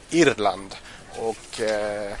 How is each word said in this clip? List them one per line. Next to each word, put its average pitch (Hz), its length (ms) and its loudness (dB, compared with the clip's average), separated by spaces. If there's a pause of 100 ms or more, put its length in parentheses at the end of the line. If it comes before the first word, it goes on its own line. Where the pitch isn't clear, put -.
Irland. 101 680 4 (420)
Och, 113 440 -6
eh, 104 580 0